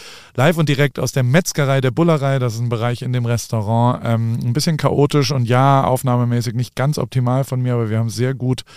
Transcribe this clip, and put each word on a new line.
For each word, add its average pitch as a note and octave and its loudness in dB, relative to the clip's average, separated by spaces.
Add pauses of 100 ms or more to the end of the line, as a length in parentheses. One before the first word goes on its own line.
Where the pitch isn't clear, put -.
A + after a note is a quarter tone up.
(340)
live D#3 2
und D#3 0
direkt C#3 0
aus B2+ -2
der C3+ 0
Metzgerei C3+ 2
der C3 0
Bullerei. C#3 2
Das B2 -2
ist A2+ -6
ein A#2+ -2
Bereich A#2 -2
in B2+ -4
dem B2 0
Restaurant, A#2 0
ähm, A2+ 0
ein B2 -2
bisschen D#3 0
chaotisch C#3 2
und B2+ 0
ja, C3+ 4
aufnahmemäßig B2 0
nicht B2 -4
ganz C#3+ -2
optimal B2+ 0
von B2+ -4
mir, B2 0
aber A#2 0
wir A2 0
haben A2+ -2
sehr B2 -2
gut B2 -2 (160)